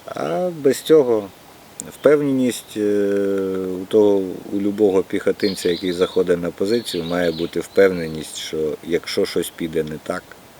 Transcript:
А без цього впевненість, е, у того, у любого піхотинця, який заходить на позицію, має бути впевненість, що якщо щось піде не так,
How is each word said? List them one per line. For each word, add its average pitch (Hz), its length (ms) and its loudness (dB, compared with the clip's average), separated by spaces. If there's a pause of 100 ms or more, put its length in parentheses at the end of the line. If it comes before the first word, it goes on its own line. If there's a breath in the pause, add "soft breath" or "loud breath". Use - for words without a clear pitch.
А 170 520 -4
без 139 200 2
цього 120 520 4 (640)
впевненість, 135 840 2
е, 107 40 -2 (1000)
у 95 40 -10
того, 101 360 4 (320)
у 101 60 -2
любого 101 440 2
піхотинця, 95 680 -2
який 90 240 -2
заходить 87 480 0
на 87 100 -4
позицію, 101 520 -2
має 87 280 0
бути 82 280 -6
впевненість, 82 760 0
що 78 360 -4 (100)
якщо 85 420 -2
щось 90 300 -4
піде 80 280 -4
не 78 200 -10
так, 90 200 -8 (360)